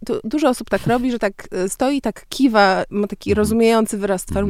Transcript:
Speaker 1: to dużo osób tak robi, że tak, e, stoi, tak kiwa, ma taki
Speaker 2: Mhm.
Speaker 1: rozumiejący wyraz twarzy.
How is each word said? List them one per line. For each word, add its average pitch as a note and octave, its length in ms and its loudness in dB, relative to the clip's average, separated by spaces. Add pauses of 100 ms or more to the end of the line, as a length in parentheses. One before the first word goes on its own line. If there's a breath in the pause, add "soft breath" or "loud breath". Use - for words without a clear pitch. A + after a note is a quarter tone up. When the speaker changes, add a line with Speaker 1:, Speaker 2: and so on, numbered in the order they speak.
Speaker 1:
to - 180 -6
dużo C#4+ 240 0
osób B3 220 -2
tak G3 160 -2
robi, B3 240 0
że A#3 80 -4
tak, - 340 -6
e, F#3 160 -4
stoi, C4+ 320 -2
tak - 280 -8
kiwa, G3+ 600 4
ma G3+ 160 -2
taki - 240 -8
Speaker 2:
Mhm. G3+ 120 2
Speaker 1:
rozumiejący A3+ 560 2
wyraz G3 260 -2
twarzy. - 260 -4